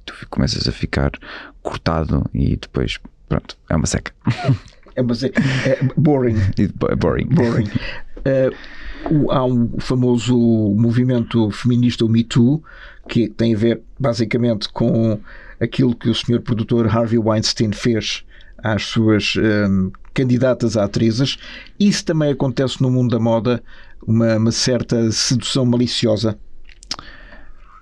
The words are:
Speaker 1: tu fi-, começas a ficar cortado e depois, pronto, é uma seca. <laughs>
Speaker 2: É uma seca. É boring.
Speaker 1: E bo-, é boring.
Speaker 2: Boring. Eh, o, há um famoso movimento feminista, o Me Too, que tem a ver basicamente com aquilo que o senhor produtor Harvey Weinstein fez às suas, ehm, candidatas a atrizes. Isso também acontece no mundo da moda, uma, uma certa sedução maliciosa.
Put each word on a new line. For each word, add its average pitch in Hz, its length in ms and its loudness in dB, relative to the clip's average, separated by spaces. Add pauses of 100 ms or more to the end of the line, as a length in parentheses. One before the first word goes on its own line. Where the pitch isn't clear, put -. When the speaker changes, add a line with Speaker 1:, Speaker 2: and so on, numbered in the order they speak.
Speaker 1:
tu - 80 -14
fi-, - 140 -18
começas - 400 -2
a - 40 0
ficar - 400 -2 (520)
cortado 78 680 -2
e - 240 0
depois, - 440 -4 (280)
pronto, - 300 -6 (100)
é - 80 0
uma 78 120 0
seca. - 240 -6 (120)
<laughs> 123 320 0 (400)
Speaker 2:
É - 80 -2
uma 120 100 0
seca. 123 260 -2 (240)
É 131 140 2 (180)
boring. 127 420 2 (200)
Speaker 1:
E 104 120 2
bo-, - 220 -4
é - 40 0
boring. 73 320 0
Speaker 2:
Boring. 120 420 2 (560)
Eh, 131 240 2 (600)
o, 147 200 2
há 127 140 2
um 120 320 0
famoso 123 580 2 (400)
movimento 117 760 2
feminista, 120 520 2
o 113 60 2
Me 113 140 4
Too, 123 400 2 (440)
que 107 220 0
tem 117 240 0
a 107 60 2
ver 113 200 2 (200)
basicamente 117 680 0
com 113 500 0 (420)
aquilo 120 340 0
que - 140 -2
o 110 60 2
senhor 117 260 0
produtor 113 460 0
Harvey 113 320 2
Weinstein 107 540 0
fez - 500 -2 (340)
às 107 280 -2
suas, 110 520 2
ehm, 101 540 2 (240)
candidatas 123 600 2
a 104 100 2
atrizes. 113 520 0 (420)
Isso 202 240 2
também 156 280 2
acontece 135 500 -2
no 131 80 4
mundo 123 260 2
da 113 40 0
moda, 117 420 2 (460)
uma, 113 300 4
uma 113 140 2
certa 117 600 0
sedução 127 520 0
maliciosa. 117 760 0 (1400)